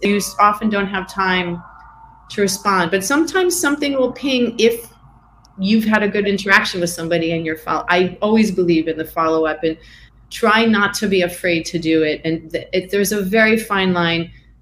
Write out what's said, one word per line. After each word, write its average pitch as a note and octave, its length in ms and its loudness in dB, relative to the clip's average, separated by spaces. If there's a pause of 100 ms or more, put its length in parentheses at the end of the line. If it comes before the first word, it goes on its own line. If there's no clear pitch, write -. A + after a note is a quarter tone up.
You G3+ 140 2
s-, - 220 -4
often G#3 300 2
don't G3 200 -2
have F#3+ 200 -6
time F3+ 540 -2 (680)
to G#3+ 100 -4
respond, F#3+ 500 0
but F#3+ 140 0
sometimes E4+ 540 0
something D4 360 0
will B3+ 180 0
ping B3+ 460 -2
if A3+ 320 0 (680)
you've G#3+ 260 2
had G#3+ 180 2
a G#3 60 0
good G3+ 180 0
interaction G3 540 2
with E3+ 100 -2
somebody E3 420 -2
and E3 140 -4
you're D#3+ 100 -6
fol-, - 320 -4
I F3+ 320 2
always G#3+ 300 4
believe E3+ 380 2
in D#3 100 -4
the D#3 60 -4
follow-up, D#3+ 580 -2
and D#3+ 160 -2 (520)
try A3 340 2
not G3+ 300 2
to G#3+ 120 -4
be F#3 160 2
afraid E3+ 440 -2
to E3+ 120 -6
do D#3+ 240 2
it. D3+ 220 -2
And D#3+ 260 -4
th-, - 220 -8
it, F#3 180 -2
there's G3+ 220 0
a G3+ 100 -2
very A3 340 2
fine F#3+ 360 0
line. E3+ 380 0 (300)